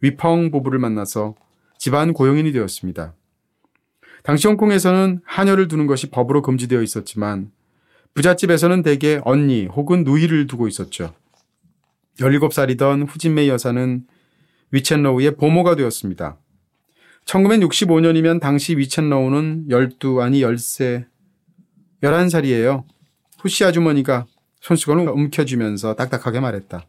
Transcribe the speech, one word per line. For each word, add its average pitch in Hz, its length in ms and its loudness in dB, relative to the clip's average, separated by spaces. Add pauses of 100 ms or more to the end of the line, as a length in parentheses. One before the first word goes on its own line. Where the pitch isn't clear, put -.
위펑 165 500 0
부부를 131 280 -2
만나서 110 560 -4 (420)
집안 151 380 0
고용인이 147 380 2
되었습니다. 92 600 -6 (1120)
당시 156 260 2
홍콩에서는 190 760 2
하녀를 190 460 2
두는 156 180 0
것이 139 220 -2
법으로 127 320 0
금지되어 127 400 0
있었지만 104 680 -6 (640)
부잣집에서는 175 680 2
대개 147 420 2
언니 131 420 2
혹은 143 360 0
누이를 156 440 2
두고 120 200 -4
있었죠. 90 460 -8 (1080)
열일곱 143 340 2
살이던 139 480 0
후진메이 147 480 0
여사는 123 560 -2 (640)
위첸러우의 139 680 2
보모가 170 380 4
되었습니다. 98 640 -4 (880)
천구백육십오 190 720 2
년이면 165 400 2
당시 143 380 -2
위첸러우는 147 880 -2
열두, 131 540 0
아니 135 180 2
열세, 123 640 -4 (1000)
열한 170 280 2
살이에요. 135 560 0 (540)
후씨 196 240 -2
아주머니가 147 640 2 (360)
손수건을 160 440 0
움켜쥐면서 123 920 -2
딱딱하게 127 440 -4
말했다. 101 480 -8